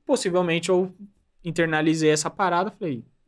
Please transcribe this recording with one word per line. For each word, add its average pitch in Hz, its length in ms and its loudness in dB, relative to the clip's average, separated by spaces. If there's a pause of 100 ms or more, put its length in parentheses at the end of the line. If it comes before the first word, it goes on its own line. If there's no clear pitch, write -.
possivelmente, 180 640 0
eu 185 240 0 (500)
internalizei 160 680 2
essa 151 180 -2
parada, 185 400 0
falei, 143 340 -8 (240)